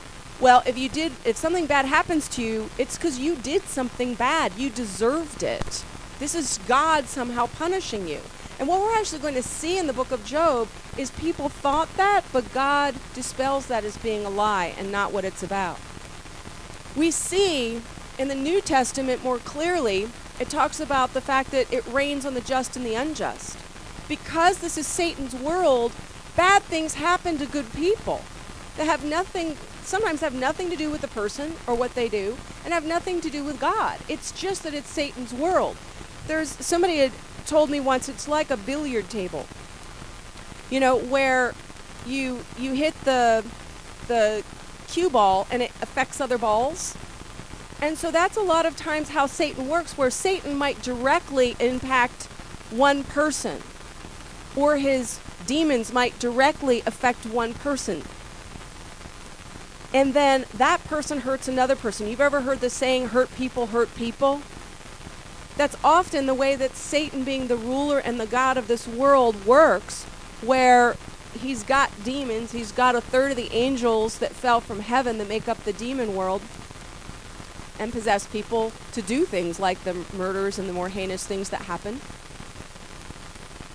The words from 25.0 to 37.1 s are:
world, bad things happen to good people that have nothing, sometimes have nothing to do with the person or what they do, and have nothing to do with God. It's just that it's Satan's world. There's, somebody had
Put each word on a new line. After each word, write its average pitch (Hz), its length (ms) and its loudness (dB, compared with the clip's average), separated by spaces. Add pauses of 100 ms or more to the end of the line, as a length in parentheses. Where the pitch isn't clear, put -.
world, 269 580 4 (420)
bad 381 280 6
things 320 320 -2
happen 339 420 0
to 285 80 -2
good 233 300 -4
people 330 500 0 (540)
that 311 80 0
have 302 180 2
nothing, 330 540 -2 (260)
sometimes 381 380 0
have 302 100 0
nothing 302 380 0
to 330 60 -2
do 302 140 -2
with 302 120 -4
the 277 60 -4
person 285 480 -4 (100)
or 240 80 2
what 240 200 0
they 240 140 0
do, 208 300 -2 (260)
and 320 80 -4
have 320 140 0
nothing 339 340 -2
to 320 80 -4
do 285 160 -4
with 277 160 -6
God. 320 380 0 (100)
It's 202 240 -6
just 370 300 -4
that 311 100 -6
it's 285 160 -8
Satan's 254 460 -4
world. 269 420 2 (500)
There's, 311 220 -2
somebody 349 500 2
had 269 140 4 (340)